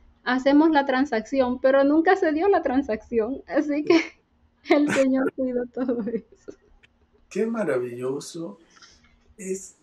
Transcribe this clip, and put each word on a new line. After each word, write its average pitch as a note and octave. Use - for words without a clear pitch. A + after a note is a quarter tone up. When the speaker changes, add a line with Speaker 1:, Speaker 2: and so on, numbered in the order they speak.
Speaker 1:
hacemos C#4
la C#4
transacción", B3+
pero C4+
nunca D#4+
se F4+
dio E4
la F4+
transacción. B3
Así D4
que F4
<laughs> -
el D4
Señor C4+
cuidó B3
todo A#3+
eso. -
Speaker 2:
Qué G#3+
maravilloso C#3+
es F#3+